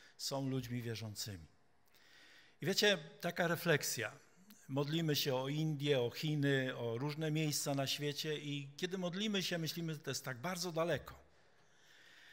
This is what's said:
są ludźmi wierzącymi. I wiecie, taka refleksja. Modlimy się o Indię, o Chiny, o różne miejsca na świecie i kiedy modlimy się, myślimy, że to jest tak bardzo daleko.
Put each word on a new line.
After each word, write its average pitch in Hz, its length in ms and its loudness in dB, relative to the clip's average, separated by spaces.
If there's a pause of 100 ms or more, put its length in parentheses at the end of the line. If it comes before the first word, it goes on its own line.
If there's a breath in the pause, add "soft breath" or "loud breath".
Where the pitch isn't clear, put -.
(160 loud breath)
są 139 320 -2
ludźmi 123 340 -2
wierzącymi. 107 640 -6 (1120 loud breath)
I 143 60 -4
wiecie, 196 320 4 (220)
taka 175 280 0
refleksja. 151 640 2 (560)
Modlimy 147 480 2
się 135 180 2
o 131 140 0
Indię, 147 520 2
o 120 100 2
Chiny, 139 640 2
o 117 220 -2
różne 151 320 -2
miejsca 151 440 0
na 139 120 0
świecie 147 520 -2
i 143 380 -6
kiedy 185 220 -4
modlimy 190 440 0
się, 175 160 0
myślimy, 165 340 -2
że 147 60 -6
to 143 120 -6
jest - 140 -4
tak 127 140 -4
bardzo 175 340 -4
daleko. 160 540 -2 (1080 loud breath)